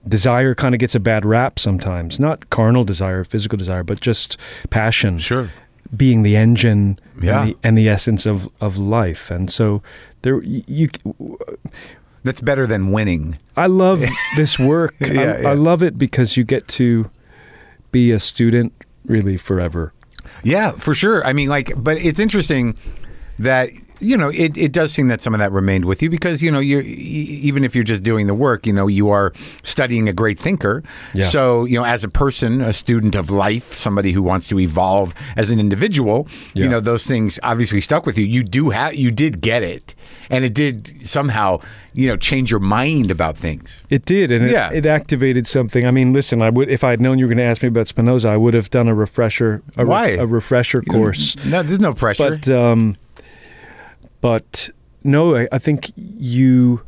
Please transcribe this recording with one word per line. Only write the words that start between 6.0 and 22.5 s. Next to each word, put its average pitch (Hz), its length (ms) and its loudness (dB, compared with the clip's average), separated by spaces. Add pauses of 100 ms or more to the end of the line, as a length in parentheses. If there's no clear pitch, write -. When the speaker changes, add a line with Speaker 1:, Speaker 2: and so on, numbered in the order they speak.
Speaker 1:
the 104 120 4
engine 107 640 4 (220)
Speaker 2:
Yeah. 113 220 0
Speaker 1:
and 110 80 0
the, - 120 -10
and 113 140 4
the 110 120 6
essence 104 360 0
of, 101 240 -2 (100)
of 98 180 -4
life. 101 540 -2
And 90 180 -4
so 104 320 0 (420)
there, 131 140 0
y-, - 300 -6
you 151 220 0 (1300)
Speaker 2:
That's 127 180 -6
better 135 260 0
than 98 240 0
winning. 87 460 -2 (180)
Speaker 1:
I 175 120 2
love 185 360 4 (160)
Speaker 2:
<laughs> - 160 -6
Speaker 1:
this 151 240 0
work. 151 400 2
Speaker 2:
Yeah, 139 80 -2
Speaker 1:
I, 131 340 0
Speaker 2:
yeah. 131 80 0
Speaker 1:
I 143 40 2
love 160 280 2
it 160 160 0
because 123 380 0
you 127 80 2
get 120 260 -2
to 117 400 0 (840)
be 120 180 4
a 107 80 2
student 117 540 0 (320)
really 98 320 0
forever. 85 560 -4 (500)
Speaker 2:
Yeah, 175 280 2
for - 220 -2
sure. 190 320 0
I 131 60 0
mean, 143 160 0
like, 139 300 -2
but 156 200 0
it's 156 220 -2
interesting 165 560 0 (640)